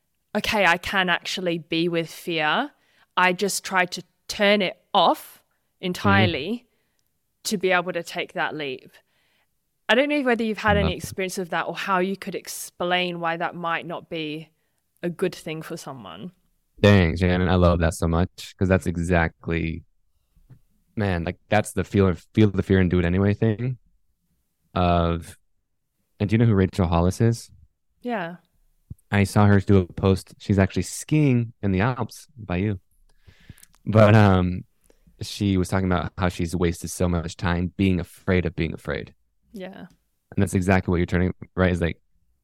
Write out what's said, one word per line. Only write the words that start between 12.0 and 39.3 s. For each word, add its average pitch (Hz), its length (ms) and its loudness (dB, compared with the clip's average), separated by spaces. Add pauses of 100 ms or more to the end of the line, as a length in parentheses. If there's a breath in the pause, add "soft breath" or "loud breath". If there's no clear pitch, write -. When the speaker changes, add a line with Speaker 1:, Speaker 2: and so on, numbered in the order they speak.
Speaker 1:
could 180 200 -12
explain 180 840 -6
why 165 180 -4
that 165 180 -6
might 165 300 -6
not 170 220 -12
be 156 400 -10 (540)
a 175 80 -4
good 175 240 -4
thing 160 280 -12
for 160 140 -12
someone. 120 540 -16 (500)
Speaker 2:
Dang, 95 360 6
Shannon, 90 320 2
I 90 80 2
love 87 240 4
that 82 140 0
so - 120 -4
much 85 500 -4
'cause 95 120 0
that's 92 180 2
exactly, 82 960 -2 (1120)
man, 92 280 -2
like, 90 140 -6 (100)
that's 107 240 0
the 95 120 -2
feel, 95 300 4 (200)
feel 107 160 6
the 92 120 -2
fear 95 180 2
and 90 100 4
do 90 100 2
it 87 40 2
anyway 98 300 2
thing 113 440 -2 (960)
of, 85 600 0 (840)
and 98 100 0
do 107 40 4
you 113 40 4
know 117 80 4
who 113 80 4
Rachel 95 320 2
Hollis 85 340 0
is? 117 300 0 (520)
Speaker 1:
Yeah. 185 340 -6 (760)
Speaker 2:
I 101 140 2
saw 104 220 4
her 101 140 6
do 101 180 4
a 90 140 2
post. - 460 0
She's 98 200 0
actually 95 240 2
skiing 127 720 0 (100)
in 101 100 0
the 92 80 2
Alps 120 560 -4
by 95 220 -6
you. 98 220 -4 (1040 soft breath)
But, 107 300 6
um, 92 500 4 (580)
she 98 340 -2
was 90 120 0
talking 95 220 -2
about 85 260 -2
how 92 140 -2
she's 87 260 -6
wasted 85 340 -2
so - 180 -2
much 87 280 -4
time 87 400 -2
being 92 240 0
afraid 90 460 -2
of 82 100 -6
being 80 160 -4
afraid. - 420 -10 (380)